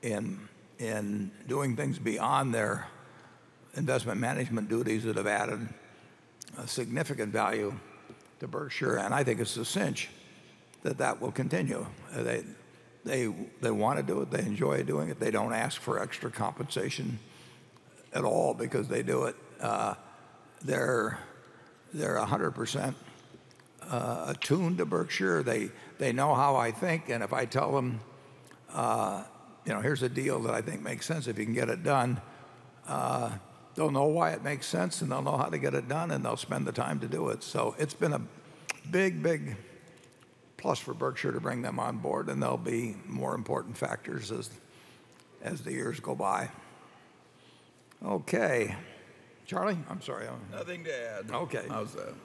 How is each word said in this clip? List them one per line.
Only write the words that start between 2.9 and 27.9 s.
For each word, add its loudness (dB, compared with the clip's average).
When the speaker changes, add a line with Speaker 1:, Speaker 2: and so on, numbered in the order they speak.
Speaker 1:
investment 2
management 0
duties 2
that 0
have 2
added 2
a -8
significant -2
value 2
to -6
Berkshire, 0
and 2
I 4
think 2
it's 0
a -2
cinch 0
that 0
that 2
will -2
continue. 0
Uh, -2
they, 0
they, 0
they 4
want 4
to 0
do 2
it, -2
they 2
enjoy 2
doing 0
it, -4
they 2
don't 2
ask 0
for 0
extra -4
compensation -2
at 2
all 4
because 0
they 0
do 2
it. -2
Uh, 0
they're, 2
they're 0
a 2
hundred 2
percent, -2
uh, 0
attuned 2
to 2
Berkshire. 4
They, 2
they 2
know 4
how 6
I 4
think, 0
and 0
if -2
I 2
tell 2
them, 2